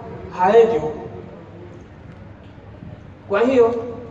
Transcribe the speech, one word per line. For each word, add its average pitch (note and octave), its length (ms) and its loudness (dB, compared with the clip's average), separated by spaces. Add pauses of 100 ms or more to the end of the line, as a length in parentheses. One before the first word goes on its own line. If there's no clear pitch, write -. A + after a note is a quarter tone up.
(400)
haendi G#3+ 380 6
huko. D3+ 220 -4 (2250)
Kwa G3 100 0
hiyo, A#3+ 360 6 (360)